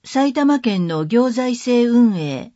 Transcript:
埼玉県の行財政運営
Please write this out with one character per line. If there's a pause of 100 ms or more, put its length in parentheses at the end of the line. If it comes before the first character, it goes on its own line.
埼
玉
県
の
行
財
政
運
営